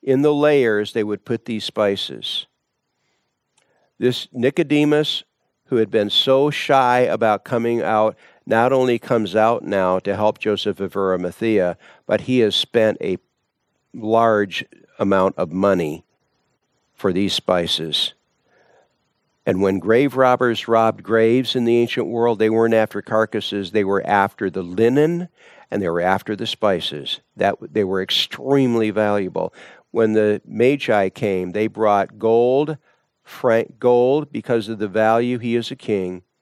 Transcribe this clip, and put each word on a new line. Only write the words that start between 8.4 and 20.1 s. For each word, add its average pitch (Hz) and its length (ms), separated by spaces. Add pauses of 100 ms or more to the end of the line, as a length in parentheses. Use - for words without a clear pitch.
not 117 280
only 127 260
comes 107 380
out 113 260
now 92 380
to 98 160
help 107 240
Joseph 104 400
of 95 160
Arimathea, 92 840 (280)
but - 160
he 127 180
has 104 160
spent 110 440
a 92 160 (800)
large 110 720 (340)
amount 98 400
of 80 140
money 90 520 (920)
for 95 160
these 92 200
spices. 82 840 (1300)
And 92 160
when 98 160
grave 120 380